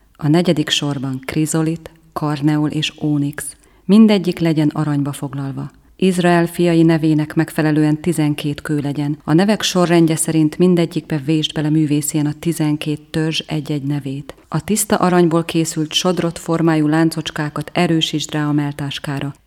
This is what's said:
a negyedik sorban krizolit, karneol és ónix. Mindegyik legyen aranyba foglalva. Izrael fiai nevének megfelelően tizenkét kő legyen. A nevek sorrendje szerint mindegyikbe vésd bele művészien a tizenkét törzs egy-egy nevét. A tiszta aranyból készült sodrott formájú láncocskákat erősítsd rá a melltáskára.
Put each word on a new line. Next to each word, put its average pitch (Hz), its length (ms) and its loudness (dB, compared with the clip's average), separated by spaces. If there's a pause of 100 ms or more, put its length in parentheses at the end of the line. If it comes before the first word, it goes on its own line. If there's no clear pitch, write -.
(160)
a 151 120 -4
negyedik 156 420 2
sorban 135 560 -4
krizolit, 160 680 -2 (220)
karneol 151 560 0
és 147 320 -4
ónix. 143 540 -2 (300)
Mindegyik 202 540 4
legyen 160 280 2
aranyba 143 440 -2
foglalva. 139 600 -8 (240)
Izrael 175 520 2
fiai 170 360 2
nevének 156 520 2
megfelelően 151 680 0
tizenkét 151 600 -2
kő 151 180 -4
legyen. 143 440 -4
A 151 100 -2
nevek 196 280 4
sorrendje 170 540 2
szerint 156 420 0
mindegyikbe 170 600 2
vésd 151 360 -2
bele 151 160 -2
művészien 147 560 0
a 151 140 -2
tizenkét 151 640 -2
törzs 160 460 -4
egy-egy 147 360 -6
nevét. 139 500 -6 (140)
A 156 160 -4
tiszta 214 320 -2
aranyból 175 480 4
készült 160 500 -4
sodrott 175 440 -2
formájú 165 500 0
láncocskákat 156 840 -2
erősítsd 165 580 0
rá 151 160 -2
a 147 40 0
melltáskára. 143 840 -4 (140)